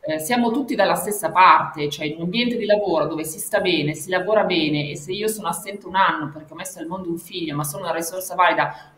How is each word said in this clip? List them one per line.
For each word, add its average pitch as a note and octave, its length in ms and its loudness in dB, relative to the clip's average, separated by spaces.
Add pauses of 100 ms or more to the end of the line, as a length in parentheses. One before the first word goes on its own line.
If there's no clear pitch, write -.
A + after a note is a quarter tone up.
eh, D#4 180 -4
siamo A#3+ 320 2
tutti C#4 240 -2
dalla F#3+ 180 4
stessa G3+ 380 -2
parte, D#3+ 580 6
cioè D#3 160 -6
in D3+ 120 -4
un E3+ 60 -6
ambiente A#3 320 0
di - 100 -2
lavoro F#3+ 420 2
dove D#3 160 -6
si - 160 -10
sta G3+ 220 -2
bene, D#3 340 0
si - 160 -12
lavora F#3+ 320 2
bene, D3+ 480 0
e C#3+ 40 -8
se F3 160 -10
io G#3 160 -2
sono G#3+ 200 -4
assente G3 400 -8
un F3+ 80 -6
anno D#3+ 360 2
perché - 220 -16
ho - 20 -16
messo F#3 220 -12
al D#3+ 80 -10
mondo F3+ 240 -8
un E3+ 80 -2
figlio E3+ 380 -6
ma D3 80 -2
sono F#3+ 200 -8
una E3+ 100 -2
risorsa F3+ 420 -6
valida, E3 640 2